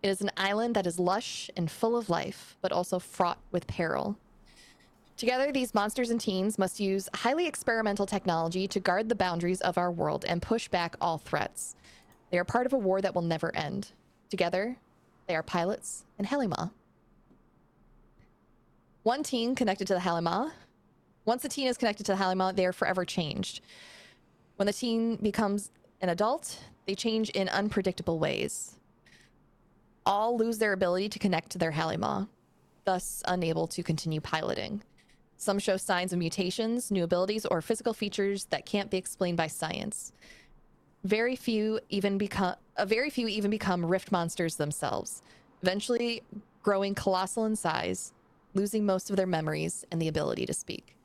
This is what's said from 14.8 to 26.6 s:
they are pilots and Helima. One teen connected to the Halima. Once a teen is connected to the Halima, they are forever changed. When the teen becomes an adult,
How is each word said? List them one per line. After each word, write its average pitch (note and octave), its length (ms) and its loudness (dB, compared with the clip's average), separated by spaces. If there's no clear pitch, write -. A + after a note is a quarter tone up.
they E3+ 100 0
are D#3+ 60 2
pilots - 640 -2
and G3+ 80 -2
Helima. G#3+ 420 0
One B3+ 220 2
teen B3 320 0
connected G3+ 320 0
to G3 80 4
the F3+ 60 0
Halima. F3 520 0
Once A#3+ 200 2
a C4+ 40 -4
teen C#4 160 -2
is B3 140 0
connected G#3 260 0
to G3+ 60 2
the F#3+ 60 4
Halima, F#3 380 2
they F#3 120 4
are F3+ 60 2
forever F3+ 320 2
changed. - 560 -4
When G3+ 100 2
the G#3 60 0
teen A3+ 420 0
becomes G3+ 560 0
an F3+ 100 0
adult, G#3+ 500 0